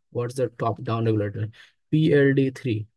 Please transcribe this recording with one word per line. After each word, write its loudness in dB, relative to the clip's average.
what's -6
the -2
top -4
down -2
regulator? -2
P 4
L 4
D 2
three. -6